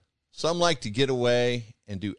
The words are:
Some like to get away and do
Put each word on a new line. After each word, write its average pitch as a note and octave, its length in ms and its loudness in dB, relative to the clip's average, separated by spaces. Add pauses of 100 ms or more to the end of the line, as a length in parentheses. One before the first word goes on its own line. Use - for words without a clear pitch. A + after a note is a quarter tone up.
(320)
Some E3 260 -2
like E3+ 240 2
to A2+ 80 -8
get C3 220 0
away B2 540 2 (220)
and G2+ 120 -10
do G2+ 200 -4